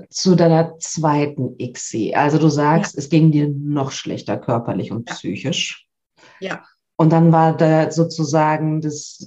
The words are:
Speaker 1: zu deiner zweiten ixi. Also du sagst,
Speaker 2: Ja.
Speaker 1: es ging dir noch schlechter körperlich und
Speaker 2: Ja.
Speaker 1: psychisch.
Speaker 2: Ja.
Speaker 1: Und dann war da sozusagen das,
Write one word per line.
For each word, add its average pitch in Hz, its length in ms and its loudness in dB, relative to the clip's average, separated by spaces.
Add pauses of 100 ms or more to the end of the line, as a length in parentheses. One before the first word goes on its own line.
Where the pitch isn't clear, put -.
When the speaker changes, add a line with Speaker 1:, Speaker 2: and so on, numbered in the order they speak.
(100)
Speaker 1:
zu - 240 2
deiner 165 440 4
zweiten 147 800 -4
ixi. - 580 -8
Also 147 220 2
du 160 100 4
sagst, 147 460 0
Speaker 2:
Ja. - 40 -8
Speaker 1:
es 135 100 -8
ging 160 240 4
dir 147 160 2
noch 143 440 -4
schlechter - 460 -8
körperlich - 540 -4
und 117 160 -8
Speaker 2:
Ja. - 60 -10
Speaker 1:
psychisch. - 720 -8 (520)
Speaker 2:
Ja. 185 280 -12 (300)
Speaker 1:
Und 160 160 4
dann 165 200 6
war 160 240 4
da 160 340 2
sozusagen 156 920 0
das, 143 460 -10